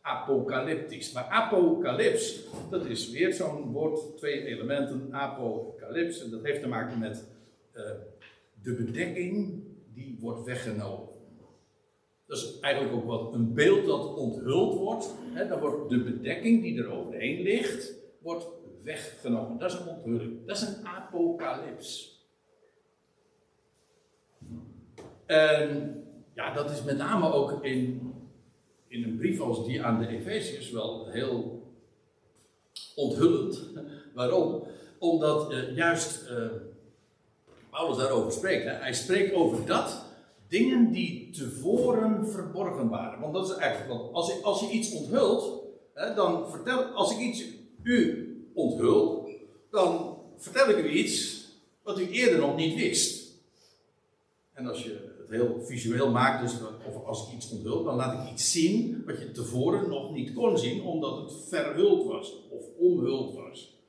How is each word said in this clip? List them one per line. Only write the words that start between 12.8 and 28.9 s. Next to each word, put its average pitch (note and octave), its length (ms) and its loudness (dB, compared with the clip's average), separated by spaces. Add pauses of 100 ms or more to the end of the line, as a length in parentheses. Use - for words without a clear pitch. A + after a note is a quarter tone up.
ook A2+ 100 -2
wat A#2 280 -4
een A#2 200 0
beeld D#3+ 320 6
dat - 300 -2
onthuld C#3 640 2
wordt. G3+ 360 -4 (200)
Hè, - 140 -4
dan - 120 -2
wordt D3 300 -2
de B2 140 4
bedekking - 580 2
die - 180 -2
er - 120 -4
overheen D3+ 500 -4
ligt, - 520 0 (280)
wordt E3+ 260 -6 (360)
weggenomen. B2 720 -4
Dat F3+ 140 -2
is - 80 -6
een E3 80 -8
onthulling. - 580 -4
Dat G3+ 120 -4
is A#3 40 -2
een G3+ 260 -6
apocalyps. - 1400 -4 (3000)
En D3+ 800 4 (300)
ja, C#3 200 -6
dat D3 160 -2
is C#3+ 140 -6
met C#3 140 0
name E3 360 2
ook C#3 300 2
in, B2+ 500 -2 (720)
in A#2 160 -6